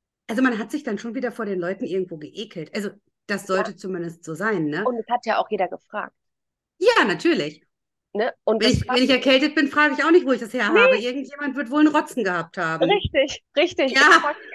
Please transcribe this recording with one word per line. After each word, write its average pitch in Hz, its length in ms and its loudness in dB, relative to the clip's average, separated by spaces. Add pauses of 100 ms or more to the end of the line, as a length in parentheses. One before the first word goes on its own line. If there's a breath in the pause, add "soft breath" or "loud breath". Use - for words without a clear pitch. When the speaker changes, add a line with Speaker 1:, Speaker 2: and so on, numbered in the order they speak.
(280)
Speaker 1:
also 226 140 -2
man 247 180 2
hat 214 120 -8
sich 294 120 -6
dann 214 140 -4
schon 233 180 -8
wieder 247 160 -4
vor 220 140 -8
den 196 140 -4
Leuten 190 260 -4
irgendwo 180 320 -6
geekelt. 156 580 -14
Also 208 140 -6 (380)
das 196 200 -6
Speaker 2:
Ja. - 0 -
Speaker 1:
sollte 190 280 -2
zumindest 170 480 -10
so 160 120 -10
sein, 185 300 -2
ne? 156 200 -4
Speaker 2:
Und 247 140 -2
es - 100 -8
hat 240 160 -4
ja 220 140 0
auch 185 120 -2
jeder 190 160 -2
gefragt. - 480 -10 (640)
Speaker 1:
Ja, 392 260 4
natürlich. 175 560 0 (520)
Speaker 2:
Ne? 214 200 -2 (100)
Und 220 180 2
Speaker 1:
Wenn 233 100 4
Speaker 2:
das - 20 4
Speaker 1:
ich, - 140 0
wenn 247 160 0
ich 262 60 2
Speaker 2:
fragt - 0 -
Speaker 1:
erkältet 269 460 2
bin, 302 120 2
frage 294 280 2
ich 277 80 -2
auch 320 80 4
nicht, 330 140 6
wo 269 60 0
ich 233 80 0
das 220 140 -10
her 233 140 -2
Speaker 2:
Nee. 339 160 4
Speaker 1:
habe. 262 140 6
Irgendjemand 262 580 -6
wird 254 160 -6
wohl 294 100 0
einen 302 140 4
Rotzen 302 280 -2
gehabt 180 340 -4
haben. 180 560 0
Speaker 2:
Richtig, 269 300 0 (140)
richtig. 294 360 0
Speaker 1:
Ja. - 80 4
Speaker 2:
Es 320 160 8
fragt 294 220 -2 (160)